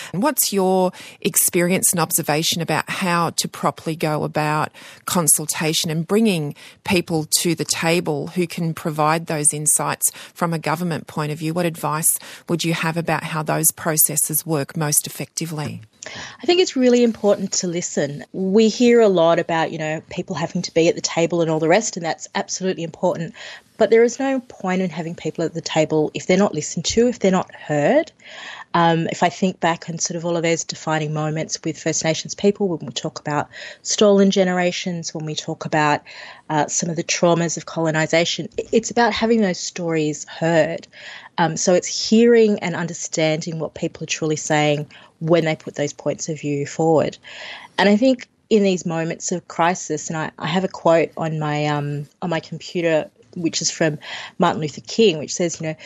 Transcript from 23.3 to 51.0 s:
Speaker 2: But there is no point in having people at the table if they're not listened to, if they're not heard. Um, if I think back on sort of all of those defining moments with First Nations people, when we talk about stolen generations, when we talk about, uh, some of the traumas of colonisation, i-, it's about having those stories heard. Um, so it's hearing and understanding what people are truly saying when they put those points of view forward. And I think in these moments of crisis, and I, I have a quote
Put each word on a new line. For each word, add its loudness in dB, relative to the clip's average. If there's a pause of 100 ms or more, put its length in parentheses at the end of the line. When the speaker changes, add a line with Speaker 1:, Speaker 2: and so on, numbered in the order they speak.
Speaker 2:
But 4
there 8
is 0
no 0
point -4
in 0
having -8
people -4
at -4
the -8
table 2
if -10
they're 4
not 4
listened -6
to, 4
if -2
they're 4
not 0
heard. 2 (640)
Um, 4
if -2
I 6
think -2
back -2
on -8
sort -4
of -6
all 0
of -2
those 0
defining -4
moments -4
with -4
First -2
Nations -2
people, 0
when -4
we -12
talk -8
about -4 (320)
stolen 6
generations, 0
when -6
we -6
talk -8
about, 2 (480)
uh, 2
some -2
of -4
the -4
traumas 2
of -12
colonisation, 0 (120)
i-, -2
it's 2
about 2
having 2
those 0
stories -2
heard. 0 (520)
Um, 2
so 2
it's 0
hearing 6
and -6
understanding -4
what -6
people -6
are -10
truly -2
saying 0 (320)
when 2
they 0
put -14
those -4
points -6
of -6
view -4
forward. 2 (640)
And 6
I 6
think 2 (240)
in 6
these 2
moments -4
of -6
crisis, -2
and -6
I, -4
I -6
have 0
a 0
quote 2